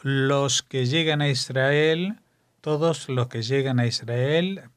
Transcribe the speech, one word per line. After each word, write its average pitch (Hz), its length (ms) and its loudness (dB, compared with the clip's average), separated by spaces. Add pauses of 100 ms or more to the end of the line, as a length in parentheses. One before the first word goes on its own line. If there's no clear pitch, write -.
los 139 580 2
que 131 240 -2
lleguen 156 360 0
a 147 60 0
Israel, 147 840 0 (460)
todos 151 480 0
los 127 180 0
que 117 160 -6
lleguen 131 380 0
a 120 60 2
Israel 143 760 -2 (140)